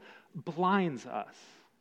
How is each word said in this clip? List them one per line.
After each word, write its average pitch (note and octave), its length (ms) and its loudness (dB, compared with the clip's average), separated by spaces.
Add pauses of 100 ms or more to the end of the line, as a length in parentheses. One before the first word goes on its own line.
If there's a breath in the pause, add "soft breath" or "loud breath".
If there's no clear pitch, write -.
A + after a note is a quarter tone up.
(340 soft breath)
blinds E3+ 720 0
us - 300 -8 (460)